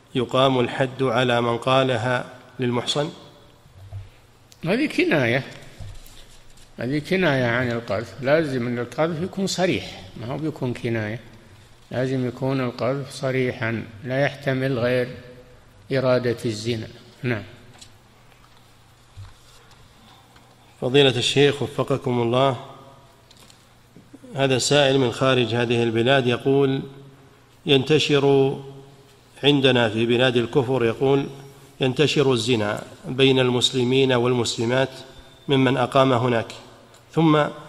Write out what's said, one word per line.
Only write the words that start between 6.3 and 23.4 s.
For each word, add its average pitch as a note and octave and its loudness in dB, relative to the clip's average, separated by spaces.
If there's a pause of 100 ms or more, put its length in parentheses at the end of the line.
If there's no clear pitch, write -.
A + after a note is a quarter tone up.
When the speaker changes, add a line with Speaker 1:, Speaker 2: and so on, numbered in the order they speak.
Speaker 2:
هذه C3+ -4
كناية D3 0
عن A#2+ 0
القذف. A2+ -4
لازم C3+ 0
أن A#2+ -4
القذف D3+ -4
يكون F#3+ -4
صريح، F3 -4 (180)
ما A2 -10
هو C#3+ -8
بيكون C#3+ -6
كناية، A2+ -6 (680)
لازم B2+ -4
يكون C3+ -4
القذف B2+ -4
صريحاً B2 -4 (200)
لا C3 -2
يحتمل C3 -2
غير B2 0 (840)
إرادة B2 2
الزنا. A2+ -6 (340)
نعم. A#2+ -4 (3500)
Speaker 1:
فضيلة C3 4
الشيخ C#3 2
وفقكم B2 -2
الله، B2 2 (1800)